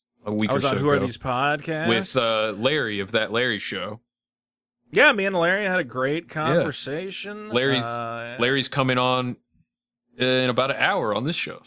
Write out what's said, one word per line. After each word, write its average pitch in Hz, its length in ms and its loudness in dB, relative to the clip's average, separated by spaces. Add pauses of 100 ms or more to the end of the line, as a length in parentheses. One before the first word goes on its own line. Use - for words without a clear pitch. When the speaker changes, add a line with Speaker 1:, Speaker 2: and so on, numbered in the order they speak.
(260)
Speaker 1:
a 104 60 -2
week 107 180 0
Speaker 2:
I 131 40 2
was 135 100 2
Speaker 1:
or 143 40 2
so 131 60 2
Speaker 2:
on 131 60 2
Who 143 100 2
Are 143 60 2
Speaker 1:
ago 131 100 -2
Speaker 2:
These 120 120 -8
Podcasts? 147 720 -2
Speaker 1:
with, 117 280 -2
uh, 110 400 2
Larry 117 440 0
of 95 120 -6
That 107 200 0
Larry 117 260 0
Show. 101 420 -6 (920)
Speaker 2:
Yeah, 269 200 6
me 196 140 0
and 196 100 0
Larry 180 300 2
had 185 120 0
a 170 60 0
great 131 440 -2
Speaker 1:
Yeah. - 60 -12
Speaker 2:
conversation. 170 1160 -2
Speaker 1:
Larry's, 135 320 2
Speaker 2:
Uh, 117 560 -6
Speaker 1:
Larry's 127 300 2
coming 127 300 2
on 127 380 2 (800)
in 127 320 2
about 127 220 2
an 120 80 -4
hour 135 360 0
on 110 100 0
this 165 120 -2
show. - 300 -8